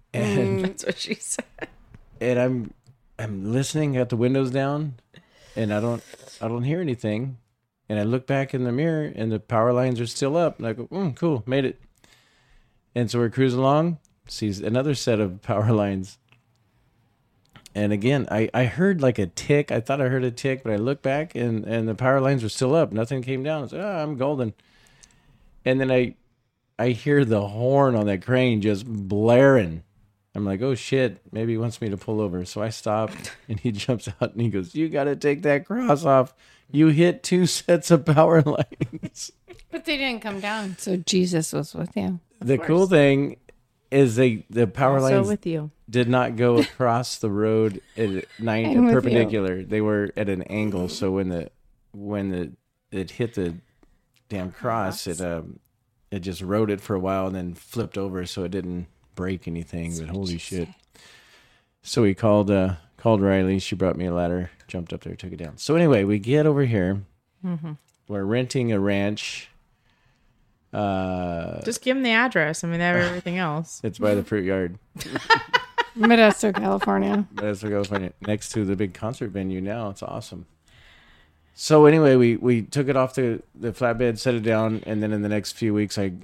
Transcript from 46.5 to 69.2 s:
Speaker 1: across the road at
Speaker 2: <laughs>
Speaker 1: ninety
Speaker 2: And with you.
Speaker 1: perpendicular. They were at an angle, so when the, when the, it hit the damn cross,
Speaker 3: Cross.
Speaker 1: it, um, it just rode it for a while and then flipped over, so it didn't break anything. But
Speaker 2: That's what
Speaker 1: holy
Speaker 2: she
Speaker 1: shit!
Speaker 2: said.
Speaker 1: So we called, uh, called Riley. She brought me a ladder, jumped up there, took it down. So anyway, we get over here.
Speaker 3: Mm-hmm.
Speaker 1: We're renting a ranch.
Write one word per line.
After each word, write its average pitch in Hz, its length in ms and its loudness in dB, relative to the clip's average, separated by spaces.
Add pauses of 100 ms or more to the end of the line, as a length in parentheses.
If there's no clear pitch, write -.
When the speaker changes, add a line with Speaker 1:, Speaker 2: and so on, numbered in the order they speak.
Speaker 1:
across 123 600 0
the 113 100 -2
road 107 520 2 (160)
at 98 360 -2
Speaker 2:
<laughs> - 60 -20
Speaker 1:
ninety 113 340 0
Speaker 2:
And 240 140 6
with 233 80 6
you. 131 60 4
Speaker 1:
perpendicular. 107 640 0
They 107 160 -2
were 104 360 0
at 104 120 -2
an 92 140 -2
angle, 98 460 -2
so 95 220 -4
when 95 180 -2
the, 87 220 -6 (420)
when 101 380 -4
the, 90 220 -4 (440)
it 92 160 -6
hit 117 220 -6
the 87 220 -4 (720)
damn 92 240 -8
cross, 110 520 -4
Speaker 3:
Cross. 87 160 -8
Speaker 1:
it, 92 40 -6
um, 85 340 -8 (540)
it 101 80 -8
just 87 200 -8
rode 104 300 0
it 101 100 -4
for 107 140 -6
a 92 60 -2
while 95 260 -2
and 95 80 -6
then 90 200 -8
flipped - 440 -10
over, 95 280 -6
so 95 180 -8
it 87 80 -6
didn't 90 340 -6 (300)
break 92 320 -6
anything. 85 420 -8
But 85 80 -10
Speaker 2:
That's 80 100 -10
what 90 80 -8
Speaker 1:
holy 95 220 -6
Speaker 2:
she - 0 -
Speaker 1:
shit! 85 300 -8
Speaker 2:
said. - 60 -20 (1080)
Speaker 1:
So - 200 0
we 98 120 4
called, 104 360 4
uh, 95 240 2 (220)
called 110 260 2
Riley. 95 360 2
She 95 160 -6
brought 92 220 0
me 90 100 -4
a 87 80 -2
ladder, 87 360 -2 (180)
jumped 87 240 -10
up 82 100 -10
there, 87 140 -12
took 90 160 -14
it 82 60 -12
down. 80 200 -14
So - 180 -2
anyway, 143 280 6
we 104 160 2
get 143 260 2
over 143 180 2
here. 101 380 0 (420)
Speaker 3:
Mm-hmm. 165 280 -6 (360)
Speaker 1:
We're 101 160 -4
renting 120 480 0
a 104 80 2
ranch. 101 680 -2 (1200)